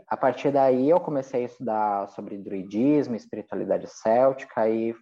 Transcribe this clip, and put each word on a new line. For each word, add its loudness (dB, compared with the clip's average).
a -4
partir 0
daí 4
eu 4
comecei -4
a -4
estudar -2
sobre -14
druidismo, 0
espiritualidade -6
céltica, 0
e -2